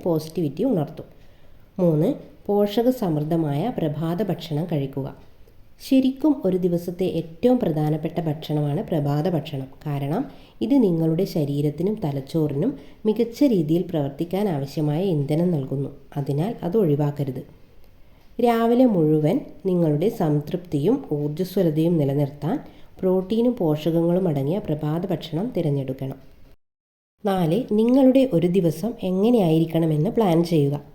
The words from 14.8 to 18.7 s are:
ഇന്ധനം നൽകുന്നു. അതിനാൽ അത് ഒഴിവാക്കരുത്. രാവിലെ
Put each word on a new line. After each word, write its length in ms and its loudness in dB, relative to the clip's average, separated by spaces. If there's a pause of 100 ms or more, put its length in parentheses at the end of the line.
ഇന്ധനം 480 0
നൽകുന്നു. 400 -4 (260)
അതിനാൽ 460 -2
അത് 140 -2
ഒഴിവാക്കരുത്. 880 -2 (760)
രാവിലെ 460 4